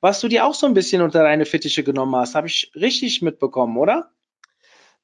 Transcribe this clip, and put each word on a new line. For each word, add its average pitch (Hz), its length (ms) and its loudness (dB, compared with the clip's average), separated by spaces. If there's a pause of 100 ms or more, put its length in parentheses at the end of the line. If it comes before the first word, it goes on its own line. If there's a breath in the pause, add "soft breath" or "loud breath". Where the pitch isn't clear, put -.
was 202 180 2
du 240 80 -4
dir 233 200 2
auch 302 80 0
so - 100 -2
ein 262 80 2
bisschen 185 300 2
unter 165 180 2
deine 151 240 4
Fittiche 151 380 -4
genommen 131 320 -2
hast. 123 180 -2
Habe 156 140 -2
ich - 280 -6
richtig 240 460 -2
mitbekommen, 127 560 -2
oder? 214 320 0 (920 soft breath)